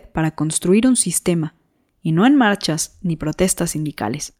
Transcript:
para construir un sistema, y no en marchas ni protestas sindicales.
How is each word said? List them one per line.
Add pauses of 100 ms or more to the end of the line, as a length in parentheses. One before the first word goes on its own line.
(140)
para
construir
un
sistema, (460)
y
no
en
marchas
ni
protestas
sindicales.